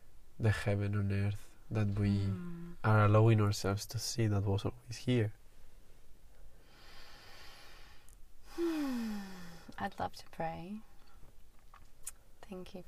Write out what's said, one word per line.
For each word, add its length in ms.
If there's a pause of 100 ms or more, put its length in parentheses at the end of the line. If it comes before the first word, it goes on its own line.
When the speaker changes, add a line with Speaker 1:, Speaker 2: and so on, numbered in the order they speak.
(380)
Speaker 1:
the 120
heaven 440
on 160
earth 360 (240)
that 280
we 280
Speaker 2:
Mm. 580
Speaker 1:
are 220
allowing 340
ourselves 460
to 120
see 280
that 180
was 220
always 320
here? 340 (3250)
Speaker 2:
<sighs> 20
I'd 1400
love 160
to 180
pray. 440 (1700)
Thank 260
you 140